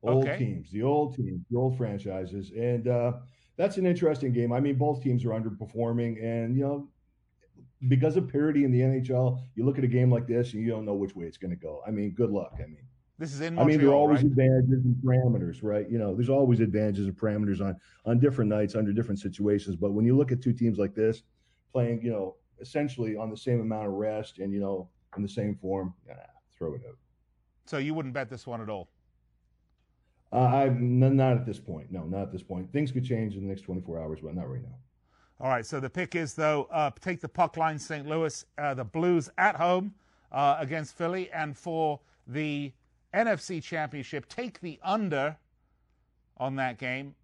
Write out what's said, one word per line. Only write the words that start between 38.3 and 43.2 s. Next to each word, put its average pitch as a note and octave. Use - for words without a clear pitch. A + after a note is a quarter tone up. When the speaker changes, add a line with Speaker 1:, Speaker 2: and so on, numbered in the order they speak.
Speaker 2:
uh, C#3+
the B2+
Blues D#3+
at F#3+
home, F3+
uh, C#3+
against D3+
Philly. F3+
And D3+
for D#3+
the C#3+
N A#3